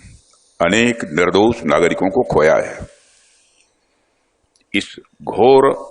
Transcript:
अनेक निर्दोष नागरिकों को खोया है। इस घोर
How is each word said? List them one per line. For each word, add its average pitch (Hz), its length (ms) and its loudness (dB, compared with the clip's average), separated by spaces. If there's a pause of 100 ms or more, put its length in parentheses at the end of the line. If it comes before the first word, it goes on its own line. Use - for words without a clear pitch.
(640)
अनेक 117 380 0
निर्दोष 90 600 0
नागरिकों 82 460 0
को - 140 -2 (120)
खोया 78 200 4
है। - 320 -6 (1900)
इस - 220 -6 (280)
घोर 135 680 2